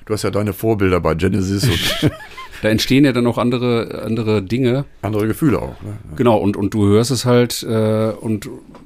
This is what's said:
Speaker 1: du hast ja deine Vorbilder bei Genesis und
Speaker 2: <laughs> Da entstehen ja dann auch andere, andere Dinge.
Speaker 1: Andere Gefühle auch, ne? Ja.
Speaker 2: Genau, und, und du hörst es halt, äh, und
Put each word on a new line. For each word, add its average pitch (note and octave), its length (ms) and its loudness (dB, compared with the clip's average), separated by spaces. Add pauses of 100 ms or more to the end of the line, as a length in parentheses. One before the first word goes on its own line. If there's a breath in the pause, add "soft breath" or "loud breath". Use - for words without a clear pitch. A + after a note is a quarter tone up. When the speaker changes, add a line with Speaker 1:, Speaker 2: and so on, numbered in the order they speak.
Speaker 1:
du A2 80 -2
hast G2+ 100 -4
ja G2 80 0
deine G2+ 220 0
Vorbilder G2 480 2
bei D#2+ 140 2
Genesis F#2+ 500 0
und - 500 0
Speaker 2:
<laughs> - 480 -18
Da G#2+ 60 2
entstehen B2+ 360 4
ja C3+ 60 4
dann A#2+ 160 0
auch A2+ 100 -2
andere, A#2+ 680 -2
andere G#2+ 380 0
Dinge. B2 440 0 (180)
Speaker 1:
Andere G#2+ 240 0
Gefühle A2 340 2
auch, C2 220 -10
ne? G#2 140 -10 (120)
Ja. - 60 -14
Speaker 2:
Genau, A2+ 220 4
und, G2 200 0
und G2+ 160 -2
du G#2+ 140 2
hörst A2+ 240 4
es A#2 140 -2
halt, A#2+ 380 2
äh, A2 560 0
und A2 300 -6 (360)